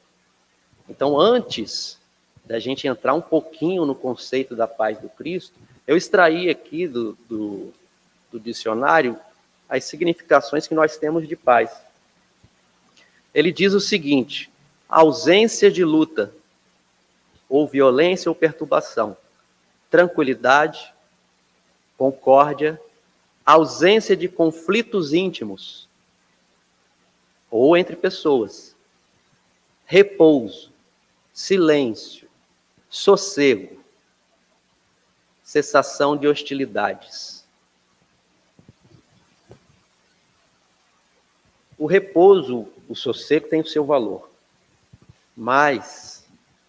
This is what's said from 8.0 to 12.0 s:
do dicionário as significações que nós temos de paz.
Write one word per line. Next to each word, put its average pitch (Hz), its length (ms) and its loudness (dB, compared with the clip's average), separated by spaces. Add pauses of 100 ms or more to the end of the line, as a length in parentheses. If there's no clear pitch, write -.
do 120 80 -14
dicionário 117 800 -2 (520)
as 131 160 -6
significações 156 840 -2
que 160 80 -6
nós 156 220 0
temos 156 300 -4
de 160 80 -12
paz. 117 360 0 (1600)